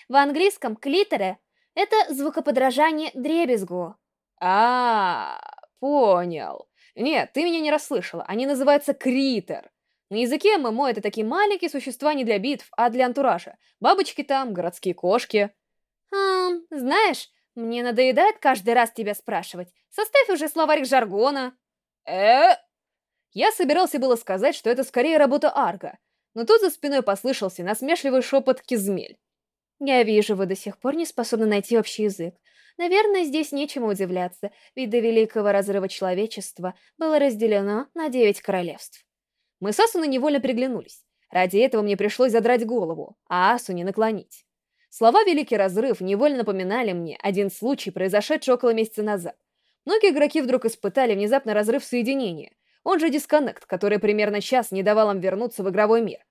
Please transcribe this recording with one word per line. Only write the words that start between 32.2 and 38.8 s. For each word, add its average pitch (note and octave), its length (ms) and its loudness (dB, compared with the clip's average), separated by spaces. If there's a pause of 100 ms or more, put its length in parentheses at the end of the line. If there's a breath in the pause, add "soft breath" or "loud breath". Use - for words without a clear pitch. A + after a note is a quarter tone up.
Наверное, F#4+ 460 2
здесь D4+ 280 -4
нечему C#4 360 -4
удивляться, F#3 640 -4 (240 soft breath)
ведь B3+ 140 -6
до A#3+ 100 0
Великого A3 520 2
Разрыва G3 360 0
человечество F#3 840 -6 (240 soft breath)
было D#4 220 0
разделено G#3+ 720 0
на D#4+ 160 -6
девять A#3 320 2
королевств". - 640 -8 (540)